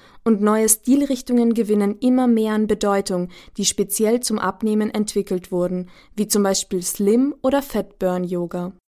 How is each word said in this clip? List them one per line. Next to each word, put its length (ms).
und 180
neue 280
Stilrichtungen 840
gewinnen 460
immer 300
mehr 240
an 160
Bedeutung, 640
die 80
speziell 560
zum 180
Abnehmen 520
entwickelt 600
wurden, 400
wie 140
zum 160
Beispiel 380
Slim- 600
oder 180
Fettburn-Yoga. 1120